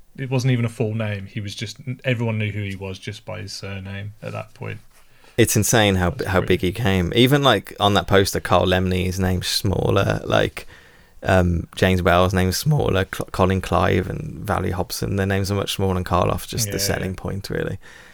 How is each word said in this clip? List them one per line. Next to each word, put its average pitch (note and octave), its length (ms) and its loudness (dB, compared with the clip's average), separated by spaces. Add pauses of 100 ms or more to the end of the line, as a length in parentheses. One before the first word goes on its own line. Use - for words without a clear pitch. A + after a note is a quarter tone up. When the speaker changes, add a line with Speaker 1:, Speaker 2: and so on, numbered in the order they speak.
(160)
Speaker 1:
it C3+ 140 -8
wasn't C3 220 2
even A#2+ 140 2
a A#2 40 0
full G#2+ 240 -2
name. G#2 320 -4
He G#2+ 140 -10
was G2+ 160 -8
just, - 220 -10 (260)
everyone A2+ 340 -2
knew G#2+ 140 -2
who G#2 100 -6
he G2 140 -8
was F#2+ 240 -10
just - 260 -12
by G2+ 160 -10
his G2 120 -12
surname G2 680 -10
at G#2+ 100 -10
that G#2+ 220 -10
point. G#2+ 260 -12 (580)
Speaker 2:
It's A2 180 4
insane G#2+ 400 4
how, F2+ 160 2
Speaker 1:
That's - 180 -6
Speaker 2:
how F#2+ 100 2
Speaker 1:
great. - 100 0
Speaker 2:
big F#2 120 2
he F2+ 100 0
came. F#2+ 440 0
Even, C3 280 4
like, A2 360 2
on G2+ 160 4
that E2+ 120 2
poster, G2 320 4
Carl F#2 280 2
Lemney, F#2 380 2
his F#2 140 -2
name's F#2 280 0
smaller. G#2 760 0
Like, - 440 0 (560)
um, F2+ 520 2
James F#2 260 2
Whale's F2+ 320 4
name's F#2 240 2
smaller. A2 560 2
Cl-, - 180 -6
Colin F#2+ 300 2
Clive F#2 480 2
and - 300 -8
Valerie F#2 320 -2
Hobson, G2+ 440 -4
their G2 120 0
names G2 240 0
are G2+ 40 0
much - 200 -2
smaller F#2+ 180 0
than F#2 100 -2
Karloff. F#2+ 440 0
Just A2 200 -4
the - 60 -8
Speaker 1:
Yeah. - 40 -4
Speaker 2:
selling F#2+ 380 -4
point, F#2 340 -8
really. E2 280 -4 (360)